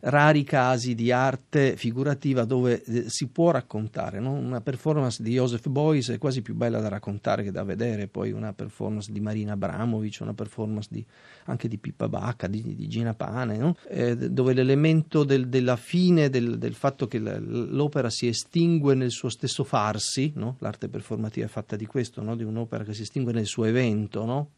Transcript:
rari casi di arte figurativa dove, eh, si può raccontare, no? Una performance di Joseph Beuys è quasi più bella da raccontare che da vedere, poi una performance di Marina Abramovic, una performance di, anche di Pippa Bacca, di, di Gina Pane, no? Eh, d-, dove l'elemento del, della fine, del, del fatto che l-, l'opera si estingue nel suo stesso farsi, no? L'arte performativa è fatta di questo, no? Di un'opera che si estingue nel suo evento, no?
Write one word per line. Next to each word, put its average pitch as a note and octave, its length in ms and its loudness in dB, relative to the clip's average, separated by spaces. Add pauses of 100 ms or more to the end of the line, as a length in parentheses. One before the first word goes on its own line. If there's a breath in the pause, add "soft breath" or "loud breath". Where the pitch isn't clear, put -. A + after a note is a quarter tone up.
rari D3 440 6
casi B2+ 500 2
di A2+ 160 0
arte C3 640 2
figurativa C3 680 0
dove, B2 400 2
eh, A2+ 240 -2
si B2 200 -4
può E3+ 220 4
raccontare, A2 680 -4
no? C3 120 -2
Una B2+ 280 -4
performance C3 640 0
di A2+ 120 0
Joseph B2 340 0
Beuys C#3+ 420 2
è A#2+ 80 -4
quasi C3 240 -2
più A2 120 -8
bella A2+ 260 0
da G#2+ 80 -2
raccontare G#2 540 -2
che G2+ 80 -4
da F#2 140 -4
vedere, G#2 420 -2
poi G2 260 -4
una G#2+ 200 -6
performance G#2+ 580 -8
di G#2 100 -6
Marina G#2+ 320 -4
Abramovic, G#2 680 -4
una G#2+ 140 -6
performance G#2+ 560 -6
di, A2 140 -8 (400 loud breath)
anche B2+ 240 -4
di A#2 100 -6
Pippa A2+ 300 -6
Bacca, G#2+ 380 -4
di, G#2+ 300 -6
di G#2+ 120 -8
Gina A2+ 260 -2
Pane, A2+ 420 -4
no? D3+ 200 2 (120)
Eh, A#2+ 280 0
d-, B2 120 -4
dove B2+ 240 2
l'elemento D3 720 4
del, C3+ 240 4
della B2 280 2
fine, E3+ 540 4
del, A#2+ 280 0
del A#2 160 -4
fatto C3+ 340 -2
che A#2+ 100 -2
l-, G#2+ 520 -4
l'opera C#3 400 0
si - 160 -2
estingue D3+ 680 4
nel B2+ 160 2
suo - 180 -4
stesso - 360 -4
farsi, B2+ 720 0
no? A#2+ 240 -6
L'arte - 280 -6
performativa A2 580 -6
è - 20 -6
fatta - 280 -8
di G#2+ 100 -8
questo, A2+ 360 -6
no? A2 140 -4
Di A#2 80 -6
un'opera A2+ 400 -6
che G#2 100 -8
si A2 80 -10
estingue A#2+ 300 -4
nel A2+ 140 0
suo A2+ 180 -2
evento, A2 600 0
no? C3+ 340 -2